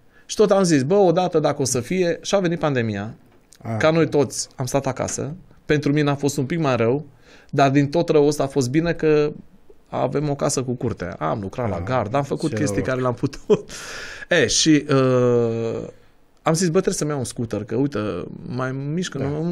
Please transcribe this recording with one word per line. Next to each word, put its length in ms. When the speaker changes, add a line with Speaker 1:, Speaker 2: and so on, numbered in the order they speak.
Speaker 1:
Și 100
tot 140
am 120
zis, 200
„Bă, 120
odată 440
dacă 240
o 20
să 160
fie”, 420
și 120
a 40
venit 200
pandemia. 560
Speaker 2:
Ah. 160
Speaker 1:
Ca 120
noi 180
toți 480
am 100
stat 200
acasă. 480
Pentru 280
mine 180
a 40
fost 220
un 100
pic 120
mai 180
rău, 300
dar 200
din 180
tot 200
răul 200
ăsta 140
a 40
fost 240
bine 220
că 400
avem 400
o 60
casă 280
cu 100
curte. 460
Am 220
lucrat 280
la 80
Speaker 2:
Ah, 60
Speaker 1:
gard, 320
am 80
făcut 260
Speaker 2:
ce 60
Speaker 1:
chestii 240
Speaker 2:
noroc. 100
Speaker 1:
care 120
le-am 140
putut. 560
<laughs> 40
E, 180
și, 440
uh, 1000
am 120
zis, 120
„Bă, 60
trebuie 220
să-mi 160
iau 80
un 60
scooter, 400
că, 100
uite, 240
mai 260
mișcă, 460
Speaker 2:
Da. 100
Speaker 1:
nu, 240